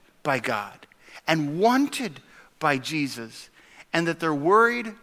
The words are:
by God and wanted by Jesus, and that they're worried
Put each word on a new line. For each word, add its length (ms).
by 180
God 460
and 320
wanted 640
by 180
Jesus, 720
and 120
that 140
they're 140
worried 680